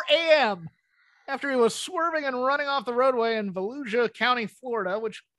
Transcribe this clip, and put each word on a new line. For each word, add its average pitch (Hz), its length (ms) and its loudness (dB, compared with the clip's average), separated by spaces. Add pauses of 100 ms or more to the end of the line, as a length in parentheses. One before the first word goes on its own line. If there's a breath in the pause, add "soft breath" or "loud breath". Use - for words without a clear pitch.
(100)
A 311 300 6
M 190 280 -2 (600)
after 277 220 -4
he 262 60 2
was 233 180 4
swerving 330 500 -2
and 254 180 -2
running 277 240 0
off 277 200 -2
the 247 80 -4
roadway 240 420 2
in 208 160 -4
Volusia 226 600 -2
County, 240 340 0
Florida, 208 520 -4
which 220 240 -8 (160)